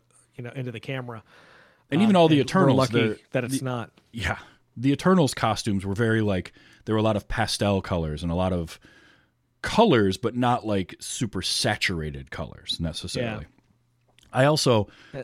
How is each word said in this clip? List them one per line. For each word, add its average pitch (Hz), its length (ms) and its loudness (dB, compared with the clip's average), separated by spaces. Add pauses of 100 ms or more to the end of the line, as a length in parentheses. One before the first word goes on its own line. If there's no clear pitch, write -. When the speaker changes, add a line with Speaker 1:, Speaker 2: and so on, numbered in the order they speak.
(360)
Speaker 1:
you 123 80 -14
know, 120 120 -12
into 123 160 -8
the 113 80 -12
camera. 123 440 -12 (640)
Speaker 2:
And 160 140 2
even 214 120 4
Speaker 1:
Um, 175 60 8
Speaker 2:
all 160 60 8
the 151 140 6
Speaker 1:
and 123 80 -2
we're 190 120 4
Speaker 2:
Eternals, 131 160 6
Speaker 1:
lucky 127 160 2 (140)
Speaker 2:
they're, 104 100 -4 (140)
Speaker 1:
that 127 120 -2
it's 131 160 -4
Speaker 2:
the, 135 60 -8
Speaker 1:
not. 123 260 -6 (200)
Speaker 2:
yeah. 107 260 -6 (400)
The 131 140 2
Eternals 170 420 4
costumes 104 500 -2
were 98 120 -4
very, 113 260 2
like, 98 320 -2 (320)
there 107 80 -2
were 110 60 2
a 107 40 2
lot 110 120 2
of 98 120 -4
pastel 101 540 0
colors 80 400 -4
and 85 100 -4
a 82 40 -2
lot 92 180 0
of 85 260 -6 (800)
colors, 120 560 4
but 117 180 -4
not, 120 300 0
like, 98 340 -2
super - 420 -6
saturated 78 920 -4
colors - 480 -10
necessarily. 92 640 -6
Speaker 1:
Yeah. - 20 -20 (840)
Speaker 2:
I 131 140 4
also 135 420 4 (260)
Speaker 1:
Uh, 135 100 -10